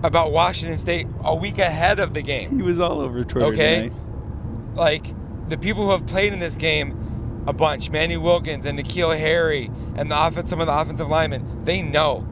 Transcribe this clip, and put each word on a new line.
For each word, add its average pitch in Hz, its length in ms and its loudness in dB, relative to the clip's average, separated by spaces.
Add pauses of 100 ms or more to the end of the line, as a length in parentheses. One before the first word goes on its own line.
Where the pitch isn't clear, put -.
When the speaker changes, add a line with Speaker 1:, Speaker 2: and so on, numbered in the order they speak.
Speaker 1:
about 160 280 4
Washington 165 460 2
State 170 300 -2 (180)
a 160 100 2
week 185 220 -4
ahead 175 420 4
of 165 140 0
the 151 80 -2
game. 143 340 -2
Speaker 2:
He 240 80 0
was 175 160 2
all 170 220 2
over 123 220 -2
Twitter 131 240 2
Speaker 1:
Okay? 156 420 4
Speaker 2:
tonight. - 40 -12 (800)
Speaker 1:
Like, - 760 -2
the 160 80 -2
people 202 260 -2
who 196 80 4
have 185 160 2
played 196 240 2
in 196 80 -6
this 170 160 -4
game - 920 -4
a 143 60 -2
bunch, 147 360 0
Manny 165 280 0
Wilkins 160 480 0
and 143 140 -4
N'Keal 160 380 0
Harry 156 520 2 (260)
and 143 140 -4
the 151 60 2
offen-, 160 300 2
some 165 160 -2
of 165 60 2
the 147 120 2
offensive 156 300 -4
linemen, 151 560 -2
they 180 160 0
know 147 500 0